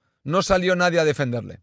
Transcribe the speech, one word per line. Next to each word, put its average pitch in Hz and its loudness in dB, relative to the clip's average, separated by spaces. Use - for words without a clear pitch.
no 170 0
salió 185 2
nadie 175 2
a 156 2
defenderle? 120 -4